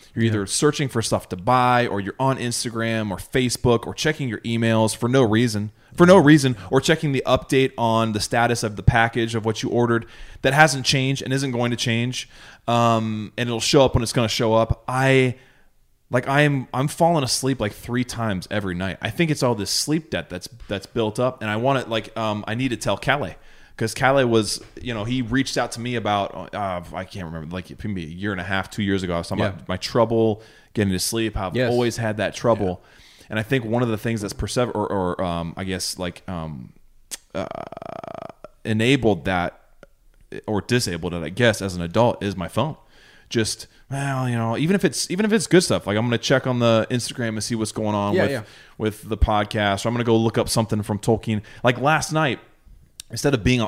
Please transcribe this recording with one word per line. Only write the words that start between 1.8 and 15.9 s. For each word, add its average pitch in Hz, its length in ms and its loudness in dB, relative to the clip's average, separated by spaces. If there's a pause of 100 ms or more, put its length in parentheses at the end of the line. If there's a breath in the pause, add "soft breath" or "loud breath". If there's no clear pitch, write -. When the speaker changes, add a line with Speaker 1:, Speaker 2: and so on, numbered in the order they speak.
Speaker 1:
or 101 100 -4
you're 98 220 -6
on 135 180 0
Instagram 113 720 -4
or 90 60 -4
Facebook 120 720 0
or 90 60 -8
checking 151 340 -2
your 107 140 -6
emails 113 540 2
for 120 120 -2
no 131 160 4
reason, 107 480 2 (240 soft breath)
for 175 100 8
no 185 100 12
reason, 139 400 8 (140)
or 135 100 4
checking 156 300 0
the 131 160 -2
update 131 500 2
on 113 360 2
the 104 80 -2
status 117 420 0
of 107 140 -4
the 98 80 -8
package 113 500 2
of 107 100 -2
what 110 200 -2
you - 40 -2
ordered 117 380 0 (360 loud breath)
that 135 100 2
hasn't 139 340 4
changed 135 360 0
and 131 100 -4
isn't 135 180 -2
going 120 220 0
to 117 40 -2
change. 120 520 -2 (400 loud breath)
Um, 113 680 2
and 120 120 -4
it'll 117 100 -2
show 135 260 4
up 123 100 2
when 123 100 2
it's - 80 -6
gonna 117 160 2
show 113 260 0
up. 113 320 2
I, 131 480 4 (760 soft breath)